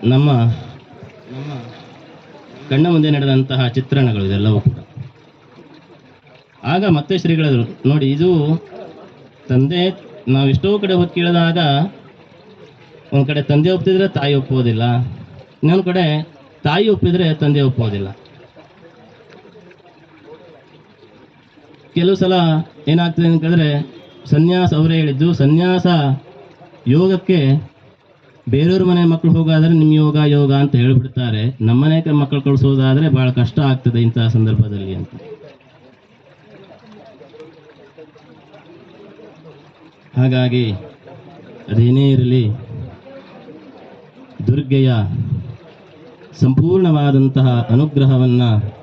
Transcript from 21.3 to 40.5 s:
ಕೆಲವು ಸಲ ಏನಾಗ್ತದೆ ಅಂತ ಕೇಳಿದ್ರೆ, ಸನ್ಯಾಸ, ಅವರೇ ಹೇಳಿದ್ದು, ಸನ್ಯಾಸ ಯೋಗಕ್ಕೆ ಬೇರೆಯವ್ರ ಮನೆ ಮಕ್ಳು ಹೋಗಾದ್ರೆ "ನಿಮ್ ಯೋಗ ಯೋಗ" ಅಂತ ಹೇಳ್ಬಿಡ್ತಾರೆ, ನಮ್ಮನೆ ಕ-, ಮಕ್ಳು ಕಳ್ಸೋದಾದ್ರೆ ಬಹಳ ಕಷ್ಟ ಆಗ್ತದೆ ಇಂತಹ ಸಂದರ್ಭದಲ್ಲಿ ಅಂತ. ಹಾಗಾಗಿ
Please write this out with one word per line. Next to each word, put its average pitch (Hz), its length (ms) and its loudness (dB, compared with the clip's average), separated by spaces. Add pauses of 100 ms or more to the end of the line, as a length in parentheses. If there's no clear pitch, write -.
ಕೆಲವು 175 200 2
ಸಲ 185 180 0 (540)
ಏನಾಗ್ತದೆ 170 400 0
ಅಂತ 165 140 2
ಕೇಳಿದ್ರೆ, 156 500 0 (340)
ಸನ್ಯಾಸ, 175 480 2
ಅವರೇ 160 220 0
ಹೇಳಿದ್ದು, 156 380 0
ಸನ್ಯಾಸ 165 520 2 (1000)
ಯೋಗಕ್ಕೆ 160 880 0 (720)
ಬೇರೆಯವ್ರ 170 340 2
ಮನೆ 175 220 2
ಮಕ್ಳು 165 260 2
ಹೋಗಾದ್ರೆ 160 420 2
"ನಿಮ್ 156 200 4
ಯೋಗ 151 220 2
ಯೋಗ" 143 380 2
ಅಂತ 139 220 0
ಹೇಳ್ಬಿಡ್ತಾರೆ, 123 840 -2
ನಮ್ಮನೆ 139 400 2
ಕ-, 160 60 -6
ಮಕ್ಳು 143 340 -2
ಕಳ್ಸೋದಾದ್ರೆ 135 680 2
ಬಹಳ 131 220 0
ಕಷ್ಟ 123 280 -2
ಆಗ್ತದೆ 127 420 0
ಇಂತಹ 117 260 0
ಸಂದರ್ಭದಲ್ಲಿ 107 680 -2
ಅಂತ. - 140 -10 (4000)
ಹಾಗಾಗಿ 127 540 0 (960)